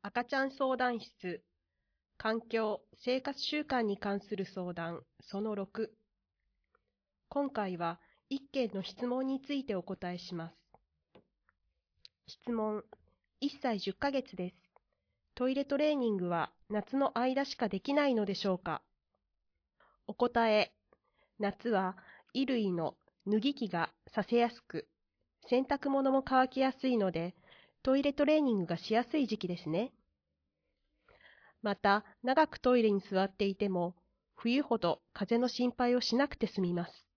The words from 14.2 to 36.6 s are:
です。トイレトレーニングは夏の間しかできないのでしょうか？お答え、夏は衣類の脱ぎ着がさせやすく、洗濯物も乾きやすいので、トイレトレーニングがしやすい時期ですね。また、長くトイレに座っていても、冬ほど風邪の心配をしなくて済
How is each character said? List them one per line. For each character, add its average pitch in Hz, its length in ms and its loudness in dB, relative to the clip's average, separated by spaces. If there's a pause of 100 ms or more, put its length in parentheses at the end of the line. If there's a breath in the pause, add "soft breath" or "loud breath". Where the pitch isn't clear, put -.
で 180 160 -6
す。 - 40 -20 (760)
ト 254 160 -2
イ 262 60 0
レ 277 100 0
ト 277 120 -2
レ 302 140 4
ー - 40 2
ニ 240 160 0
ン 196 60 0
グ 180 120 -2
は 170 220 -2 (180)
夏 214 260 -4
の 277 220 2
間 262 280 0
し - 100 -10
か 220 140 -2
で 196 100 -4
き 277 140 -4
な 294 140 4
い 254 80 2
の 208 100 2
で 196 100 -4
し - 100 -6
ょ 185 100 2
う 180 40 -10
か？ 165 240 -6 (1200 soft breath)
お 208 80 -12
答 233 380 2
え、 214 220 4 (640)
夏 202 300 -2
は 185 280 0 (360 loud breath)
衣 262 140 0
類 220 240 2
の 165 240 -2 (300)
脱 208 140 4
ぎ 277 160 0
着 220 140 -4
が 165 220 -2 (220)
さ 208 100 0
せ 233 140 2
や 233 120 4
す - 140 -14
く、 - 240 -10 (600)
洗 254 160 2
濯 277 260 -2
物 269 220 2
も 269 120 4
乾 262 240 4
き 262 120 -6
や 262 120 2
す - 160 -4
い 247 100 2
の 190 140 2
で、 170 240 -4 (460 soft breath)
ト 262 140 2
イ 277 80 2
レ 285 100 2
ト 294 120 2
レ 302 120 6
ー - 40 6
ニ 254 120 2
ン 202 60 2
グ 175 80 0
が 170 100 -2
し - 160 -4
や 240 100 4
す 320 140 -2
い 277 80 4
時 208 140 -4
期 185 80 -4
で 175 100 -4
す - 120 -8
ね。 202 220 0 (1700 soft breath)
ま 202 120 0
た、 202 280 4 (200 loud breath)
長 285 240 4
く - 100 -16
ト 254 180 4
イ 233 80 6
レ 214 80 6
に 196 100 2
座 190 220 0
っ 196 80 0
て 202 140 -2
い 196 100 0
て 202 140 -2
も、 180 260 -2 (400)
冬 254 280 0
ほ 226 140 0
ど - 240 0 (120)
風 208 220 0
邪 233 60 4
の 254 60 2
心 247 300 0
配 247 180 2
を 240 60 2
し - 140 0
な 277 120 2
く - 80 -12
て 214 120 -2
済 - 140 -4